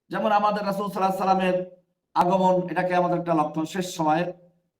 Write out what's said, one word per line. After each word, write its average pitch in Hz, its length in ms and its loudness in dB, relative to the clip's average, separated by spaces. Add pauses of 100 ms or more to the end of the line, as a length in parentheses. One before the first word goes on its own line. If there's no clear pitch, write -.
যেমন 208 240 0
আমাদের 208 340 2
রাসূল 196 240 -4
সাল্লাল্লাহু 190 400 0
আলাইহি 185 220 2
সাল্লামের - 320 -4 (300)
আগমন, 180 540 2
এটা 165 140 -2
কিয়ামতের 180 360 0
একটা 170 160 -2
লক্ষণ, 156 300 -2
শেষ 180 320 -6
সময়ের, 165 520 -2 (320)